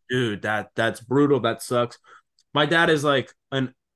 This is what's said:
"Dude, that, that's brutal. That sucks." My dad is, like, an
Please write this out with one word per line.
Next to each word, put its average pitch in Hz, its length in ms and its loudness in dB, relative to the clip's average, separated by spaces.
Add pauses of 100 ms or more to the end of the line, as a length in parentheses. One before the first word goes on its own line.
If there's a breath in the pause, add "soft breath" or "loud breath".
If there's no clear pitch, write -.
"Dude, 120 320 -2
that, 107 340 -6
that's 113 240 -2
brutal. 139 400 2
That 113 220 -4
sucks." 120 360 -4 (560 soft breath)
My 147 120 2
dad 170 240 2
is, 151 160 2
like, 139 280 0 (200)
an 135 200 -2 (220)